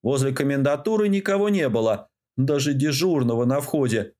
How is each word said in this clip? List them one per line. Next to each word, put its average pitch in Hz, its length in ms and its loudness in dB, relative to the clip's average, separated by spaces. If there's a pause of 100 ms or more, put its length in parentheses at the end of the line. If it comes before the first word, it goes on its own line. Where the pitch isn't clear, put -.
Возле 135 300 0
комендатуры 147 760 0
никого 196 420 0
не 175 180 0
было, 110 400 0 (280)
даже 143 360 0
дежурного 135 720 0
на 135 160 0
входе. 120 600 -2